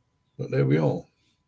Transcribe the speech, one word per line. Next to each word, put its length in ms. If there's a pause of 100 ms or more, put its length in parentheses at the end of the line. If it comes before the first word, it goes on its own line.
(380)
But 140
there 140
we 120
are. 260 (440)